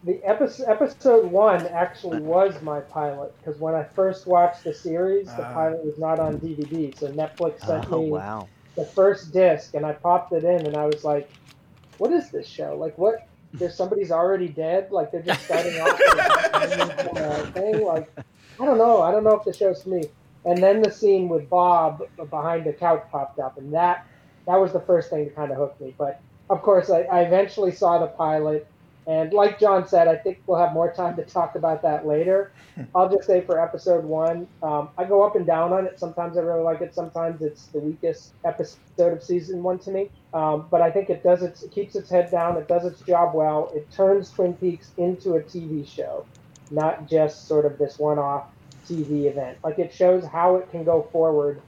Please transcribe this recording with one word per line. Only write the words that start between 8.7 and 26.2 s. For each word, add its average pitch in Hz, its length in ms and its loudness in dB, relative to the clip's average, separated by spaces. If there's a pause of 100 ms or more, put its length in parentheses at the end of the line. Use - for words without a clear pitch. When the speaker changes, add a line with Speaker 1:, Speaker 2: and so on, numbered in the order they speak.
Speaker 1:
the 160 100 -6
first 196 480 2
disc, 170 400 2
and 151 140 -4
I 151 60 -6
popped 175 400 0
it 160 100 -2
in, 170 240 0
and 147 100 -4
I 151 80 -2
was 151 180 -2
like, 147 260 -4 (680)
"What 247 160 0
is - 160 0
this - 180 -10
show? 147 300 -10
Like, 156 200 -8
what? 214 300 0 (260)
There's 170 220 -6
somebody's 190 360 -4
already 180 380 0
dead? 170 420 -4
Like, 165 200 -4
they're 170 100 -8
just 160 240 -4
starting 170 360 -2
off - 180 2
with - 680 2
this, 175 520 -4
uh, 151 320 -6
thing? 214 300 -2
Like, 160 260 -4 (500)
I 254 60 -2
don't 269 120 4
know. 226 240 6
I 165 100 2
don't 214 120 2
know 214 120 6
if 208 80 -6
the 190 100 -4
show's 190 300 0
for 185 60 -10
me." 175 140 -2 (420)
And 175 160 2
then 202 200 6
the 208 100 2
scene 196 360 2
with 160 220 -2
Bob 170 540 4 (260)
behind 160 360 -4
the 151 80 -2
couch 165 380 0
popped 139 280 -8
up, 131 180 -8
and 143 160 -12
that, 175 320 0 (400)
that 180 120 0
was 190 160 2
the 180 80 -2
first 170 280 0
thing 151 180 -4
to 143 80 -12
kinda 143 200 -6
hook 139 260 -4
me. 131 160 -14
But, - 240 -6 (280)